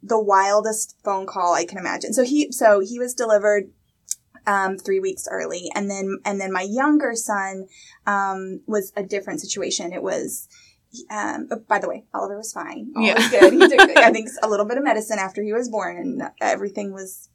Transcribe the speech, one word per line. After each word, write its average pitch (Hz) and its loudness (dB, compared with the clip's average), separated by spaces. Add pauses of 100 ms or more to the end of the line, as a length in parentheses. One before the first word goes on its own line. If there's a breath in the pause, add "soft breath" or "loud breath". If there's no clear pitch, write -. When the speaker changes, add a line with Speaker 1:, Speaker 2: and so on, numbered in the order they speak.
Speaker 1:
the 220 0
wildest 202 0
phone 196 -4
call 175 0
I 160 0
can 190 -12
imagine. - -6
So 247 2
he, 285 0
so 214 6
he 226 -4
was 247 -6
delivered, 208 2 (720)
um, 196 0
three 190 -2
weeks 190 -6
early. 175 -8
And 202 -4
then, 196 -6
and 202 -4
then 190 -6
my 185 -2
younger 262 0
son, 190 -6 (400 loud breath)
um, 190 -4
was 208 -4
a 208 -6
different 196 -8
situation. 185 -6
It 185 -8
was, - -6 (640 soft breath)
um, 208 -8
oh, 226 -6 (100)
by 208 2
the 180 -4
way, - -10 (100)
Oliver 196 -6
was 220 -12
fine. - -12
All 226 0
Speaker 2:
Yeah. 208 4
Speaker 1:
was 226 2
good. - 8
He 330 4
took, 359 8
Speaker 2:
<laughs> 359 10
Speaker 1:
I 233 8
think, 220 -4 (140)
a 226 0
little 208 0
bit 247 -2
of 277 -2
medicine 220 0
after 190 -6
he 208 -4
was 240 -2
born, 185 -4
and 240 -6 (180)
everything 202 -4
was 190 -16